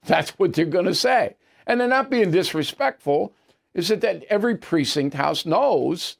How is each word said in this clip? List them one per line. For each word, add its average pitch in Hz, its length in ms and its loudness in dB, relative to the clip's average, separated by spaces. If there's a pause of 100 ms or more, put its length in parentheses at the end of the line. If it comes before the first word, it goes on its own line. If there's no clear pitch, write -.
That's 160 260 2
what - 220 0
they're 165 120 2
gonna 165 300 0
say. 247 400 0 (300)
And 240 140 0
they're 247 80 2
not 269 220 0
being 220 220 2
disrespectful. 151 1000 -2 (400)
It's 170 140 -2
that, 208 140 2
that 220 220 -2
every 208 340 0
precinct 143 580 0
house 147 300 -2
knows 151 760 0